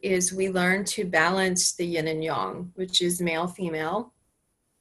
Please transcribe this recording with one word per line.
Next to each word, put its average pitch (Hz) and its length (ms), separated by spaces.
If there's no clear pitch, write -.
is 185 300
we 190 160
learn 185 380
to 208 180
balance 180 680
the 175 140
yin 160 220
and 160 140
yang, 160 520
which 185 280
is 175 180
male, 170 280
female, 175 640